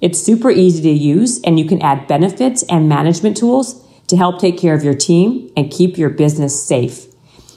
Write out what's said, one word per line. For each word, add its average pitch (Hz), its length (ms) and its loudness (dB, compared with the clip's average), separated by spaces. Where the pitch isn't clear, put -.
It's - 180 -2
super 233 320 2
easy 180 340 4
to 160 60 4
use, 151 520 0
and 165 160 2
you 156 80 0
can 165 160 0
add 135 260 -2
benefits 196 540 0
and 156 260 0
management 165 480 0
tools 247 500 -2
to 180 100 0
help 180 240 0
take 175 160 0
care 165 160 0
of 147 100 0
your 143 120 0
team 180 600 0
and 147 160 -2
keep 180 280 -2
your 151 100 0
business 147 580 -2
safe. - 420 -4